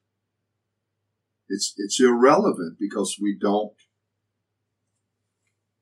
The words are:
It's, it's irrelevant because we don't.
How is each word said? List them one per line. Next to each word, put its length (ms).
It's, 300
it's 240
irrelevant 760
because 440
we 180
don't. 320